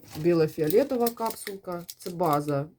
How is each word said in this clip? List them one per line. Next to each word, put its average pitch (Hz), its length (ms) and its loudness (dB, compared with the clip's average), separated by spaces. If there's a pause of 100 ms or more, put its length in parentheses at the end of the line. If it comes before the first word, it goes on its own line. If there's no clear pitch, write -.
(180)
біло-фіолетова 175 920 2
капсулка, 196 760 -6 (140)
це 185 120 -10
база. 147 560 0 (120)